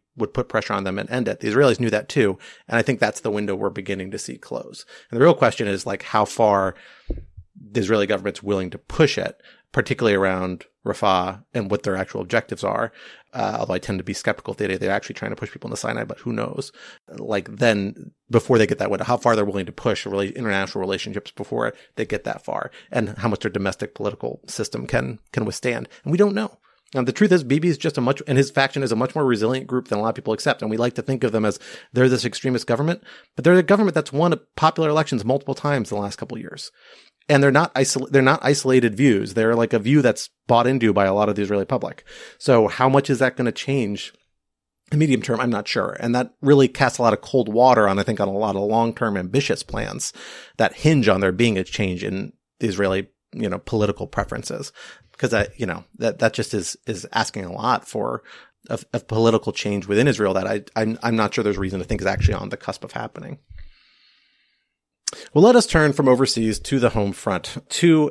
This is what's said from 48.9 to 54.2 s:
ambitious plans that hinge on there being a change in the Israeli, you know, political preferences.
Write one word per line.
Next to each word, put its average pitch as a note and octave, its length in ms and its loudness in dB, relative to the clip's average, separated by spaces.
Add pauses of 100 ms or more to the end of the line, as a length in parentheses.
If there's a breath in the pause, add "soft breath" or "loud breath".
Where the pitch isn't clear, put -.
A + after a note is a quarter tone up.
ambitious F#2+ 460 -2
plans - 500 -8 (440 loud breath)
that - 180 0
hinge D3 320 4
on F#2+ 140 4
there G2 100 4
being G#2+ 260 2
a F#2+ 60 -2
change F#2 400 -4
in G2 300 -6 (260)
the A#2+ 80 -4
Israeli, G2 440 -2 (220)
you A2+ 160 -6
know, F2+ 120 -6
political G#2 480 -2
preferences. - 640 -8 (440 loud breath)